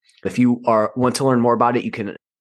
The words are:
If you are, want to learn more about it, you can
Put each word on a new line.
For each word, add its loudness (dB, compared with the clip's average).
If -4
you 2
are, 2
want 0
to -2
learn 4
more 2
about 0
it, -4
you -6
can -10